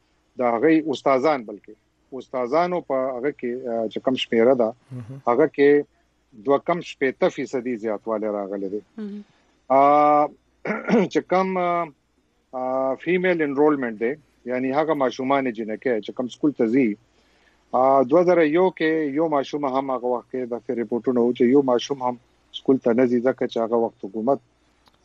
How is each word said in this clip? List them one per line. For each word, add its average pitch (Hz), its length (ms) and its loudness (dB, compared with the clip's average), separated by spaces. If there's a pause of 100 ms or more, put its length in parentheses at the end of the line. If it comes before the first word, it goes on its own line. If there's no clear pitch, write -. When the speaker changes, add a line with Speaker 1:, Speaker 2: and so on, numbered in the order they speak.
(380)
Speaker 1:
د - 40 -4
هغې 143 480 2
استادان 135 560 0
بلکې، 107 280 -16 (380)
استادانو 139 680 -4
په 139 120 -6
هغه 131 380 -4
کې، 127 360 -8
آ، 117 180 -4
چې 107 140 -8
کوم 131 160 -2
شمیره 120 380 2
ده، 117 200 0 (180)
Speaker 2:
مهم. 123 360 -16
Speaker 1:
هغه 123 200 4
کې 143 360 4 (500)
دوه 120 240 0
کم 175 220 -2
شپېته 139 500 -2
فیصدي 127 460 -6
زیاتوالی 107 500 -4
راغلی 101 440 -6
دی. 101 100 -6 (180)
Speaker 3:
مهم. 208 260 -12 (460)
Speaker 1:
آ، 147 560 4
<clears throat> - 880 -4
چې - 40 2
کوم، 185 400 -2
آ، 175 260 0 (680)
آ، 131 400 -2
فیمیل 180 480 0
انرولمنټ 139 580 0
دی، 117 140 -2 (320)
یعنی 127 260 -2
هغه 151 220 0
ماشومان 135 580 0
جنکۍ 110 480 -4
چې 104 120 -12
کوم 127 160 -6
سکول 147 240 -2
ته 127 140 0
ځي، 113 300 2 (760)
آ، 135 300 4
دوه 143 220 4
زره 170 240 4
یو 180 220 2
کې 160 440 -2
یو 160 140 0
ماشوم 147 380 -2
هم 135 260 -2
هغه 123 140 -4
وخت 123 300 -4
کې 127 140 -6
داسې 117 300 -6
رپورټونه 120 380 -2
وو 120 160 2
چې 123 80 0
یو 131 200 6
ماشوم 131 420 0
هم 123 160 -4 (340)
سکول - 240 2
ته 123 160 0
نه 127 120 4
ځي، 120 160 0
ځکه 127 260 -2
چې - 100 -6
هغه 113 180 -2
وخت 113 300 -2
حکومت، 110 340 -2 (640)